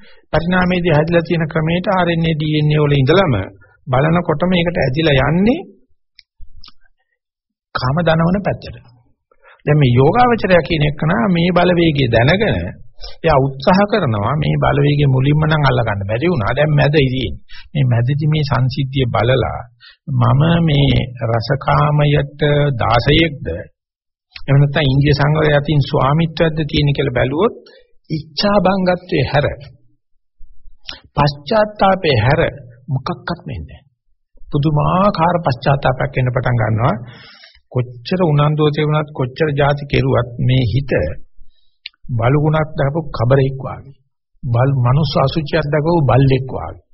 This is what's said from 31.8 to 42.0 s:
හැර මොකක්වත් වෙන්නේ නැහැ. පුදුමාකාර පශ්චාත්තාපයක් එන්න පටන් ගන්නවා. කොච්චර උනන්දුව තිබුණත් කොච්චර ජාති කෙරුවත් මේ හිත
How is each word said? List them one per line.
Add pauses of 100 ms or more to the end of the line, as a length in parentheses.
හැර (420)
මොකක්වත්
වෙන්නේ
නැහැ. (600)
පුදුමාකාර
පශ්චාත්තාපයක්
එන්න
පටන්
ගන්නවා. (720)
කොච්චර
උනන්දුව
තිබුණත්
කොච්චර
ජාති
කෙරුවත් (100)
මේ
හිත (1160)